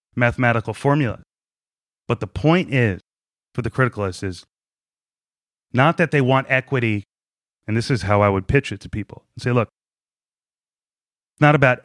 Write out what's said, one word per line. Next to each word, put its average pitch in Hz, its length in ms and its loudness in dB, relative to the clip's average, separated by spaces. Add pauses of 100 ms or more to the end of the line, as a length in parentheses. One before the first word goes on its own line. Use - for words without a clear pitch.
(160)
mathematical 120 580 0
formula. 139 480 -2 (840)
But 117 120 -2
the 101 80 -8
point 156 460 0
is, 113 260 0 (540)
for 127 80 -6
the 110 80 -6
criticalist, 104 540 -4
is 92 200 -8 (1300)
not 139 260 2
that 170 140 -2
they 151 80 2
want 131 300 2
equity, 120 540 -2 (640)
and 107 100 -2
this 117 140 -4
is 123 100 0
how 101 200 2
I 104 60 4
would 98 200 0
pitch - 240 0
it 101 100 -10
to - 80 -18
people, - 340 -10 (120)
and - 80 -14
say, 123 80 -2
"Look, 120 180 0 (1700)
it's - 60 -2
not 147 140 6
about 131 300 2